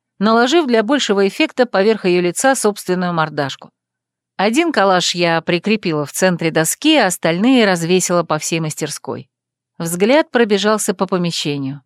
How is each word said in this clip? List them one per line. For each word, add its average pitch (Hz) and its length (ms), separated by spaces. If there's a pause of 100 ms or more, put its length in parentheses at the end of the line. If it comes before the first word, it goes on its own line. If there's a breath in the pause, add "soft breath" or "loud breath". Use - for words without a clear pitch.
(180)
наложив 240 480
для 233 160
большего 208 460
эффекта 254 380
поверх 208 400
ее 180 160
лица 175 340
собственную 180 580
мордашку. 151 560 (680)
Один 247 360
коллаж 190 440
я 170 260
прикрепила 175 640
в - 60
центре 170 400
доски, 160 460
а 240 80
остальные 190 600
развесила 175 580
по 160 160
всей 165 200
мастерской. 147 680 (480)
Взгляд 202 540
пробежался 208 600
по 190 120
помещению. 143 800